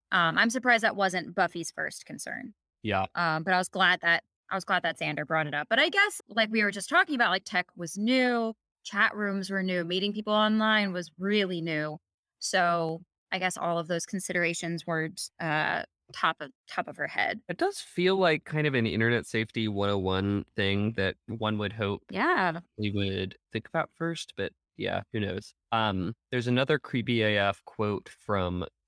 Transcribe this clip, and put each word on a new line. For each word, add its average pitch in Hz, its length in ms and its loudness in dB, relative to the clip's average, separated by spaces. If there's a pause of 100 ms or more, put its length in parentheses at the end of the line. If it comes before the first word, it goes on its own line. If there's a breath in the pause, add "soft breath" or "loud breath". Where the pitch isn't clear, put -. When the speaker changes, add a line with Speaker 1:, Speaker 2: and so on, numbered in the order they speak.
(120)
Speaker 1:
Um, 170 260 4
I'm 214 140 4
surprised 240 320 2
that 208 140 2
wasn't 185 360 0
Buffy's 170 380 0
first - 340 -8
concern. - 480 -12 (300)
Speaker 2:
Yeah. 98 220 0 (100)
Speaker 1:
Um, 160 280 0
but 190 100 0
I 180 40 4
was 185 120 0
glad 180 320 4
that, 170 220 4 (280)
I - 40 -4
was 185 100 -6
glad 180 180 0
that 160 160 -2
Xander 156 260 -4
brought 160 220 0
it 147 80 -6
up. 151 140 -4
But 226 100 4
I 302 100 6
guess, 403 400 0
like 214 220 2
we 220 120 2
were 202 80 2
just 190 180 -8
talking 339 260 2
about, 233 160 4
like, 190 140 -2
tech 180 220 -2 (100)
was 175 200 -8
new, 240 560 2 (300)
chat 208 320 0
rooms 196 340 -2
were 190 140 0
new, 180 220 0
meeting 190 280 -2
people 214 200 -4
online 214 600 2
was 175 240 -6
really 190 440 0
new. 156 360 -4 (420)
So 170 600 0 (300)
I 185 80 -4
guess 180 180 -2
all 170 220 -2
of 160 80 -4
those 170 180 -4
considerations 170 800 -4
weren't, 160 340 -4 (220)
uh, 156 400 0 (320)
top - 260 0
of, 139 120 -10 (180)
top - 180 -4
of 143 100 -12
her 147 100 -4
head. - 420 -2
Speaker 2:
It 180 80 -4
does 392 220 -2
feel 180 360 0
like 175 300 2
kind 151 220 0
of 135 80 0
an 117 100 4
internet 113 400 2
safety 110 420 -2
one 101 220 0
oh 101 80 2
one 95 480 0 (100)
thing 101 420 0
that 95 180 0 (120)
one 107 300 -4
would 104 160 -4
hope 101 380 -4
Speaker 1:
Yeah. 196 480 0 (180)
Speaker 2:
we 107 140 -2
would 98 440 -2 (160)
think 110 160 -6
about - 280 -2
first, 165 420 -8
but 98 140 -4 (260)
yeah, 98 240 -4 (100)
who 113 80 -4
knows? 101 360 -6 (160)
Um, 104 420 0 (180)
there's 123 140 -2
another 127 320 2
creepy 117 460 0
A 107 160 4 (100)
F 98 160 -4
quote 104 420 -4
from 90 580 -2 (220)